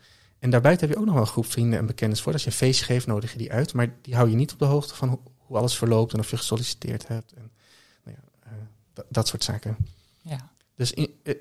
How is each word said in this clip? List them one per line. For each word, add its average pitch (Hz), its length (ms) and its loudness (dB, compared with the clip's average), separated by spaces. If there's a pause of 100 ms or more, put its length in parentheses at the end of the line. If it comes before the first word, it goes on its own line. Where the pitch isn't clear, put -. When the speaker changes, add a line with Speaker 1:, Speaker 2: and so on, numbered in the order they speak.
(400)
Speaker 1:
En 123 100 -2
daarbuiten 143 380 6
heb 147 80 0
je 214 60 -2
ook 214 60 0
nog 185 80 4
wel 123 100 4
een - 60 0
groep 113 200 0
vrienden 117 280 2
en 110 60 -2
bekenden 110 320 -2
voor. - 160 -2
Als 151 100 -2
je - 60 -4
een - 60 -4
feestje 131 300 2
geeft, 123 220 0
nodig 113 240 -2
je - 60 -12
die 117 140 -8
uit, 120 220 -2
maar 120 280 0
die 127 140 -8
hou 120 140 6
je 110 60 4
niet 139 180 2
op - 60 -8
de 147 60 2
hoogte 143 300 0
van 131 140 -2
ho-, 127 140 -2 (140)
hoe - 200 -6
alles 120 200 0
verloopt 117 360 4
en 110 60 0
of 107 100 -4
je 123 80 -4
gesolliciteerd - 680 -4
hebt 117 260 -8
en, 113 180 -20 (520)
nou 107 140 -18
ja, - 340 -20
eh, - 20 -18 (500)
d-, - 60 -20
dat 113 180 0
soort - 160 -6
zaken. 107 340 -4 (440)
Speaker 2:
Ja. 139 300 -12 (240)
Speaker 1:
Dus 123 180 -2
in, 147 160 -2 (140)
eh, 143 180 -4